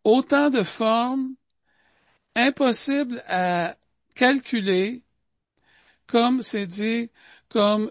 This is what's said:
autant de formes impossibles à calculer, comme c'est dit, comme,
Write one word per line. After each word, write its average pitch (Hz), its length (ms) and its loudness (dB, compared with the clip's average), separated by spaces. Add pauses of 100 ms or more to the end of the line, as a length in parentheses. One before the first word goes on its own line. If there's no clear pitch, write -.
autant 269 460 4
de 247 140 0
formes 247 720 -2 (1000)
impossibles 262 920 0
à 180 480 -2 (400)
calculer, 233 840 0 (1080)
comme 247 340 2
c'est 202 260 -4
dit, 220 420 -4 (400)
comme, 214 420 0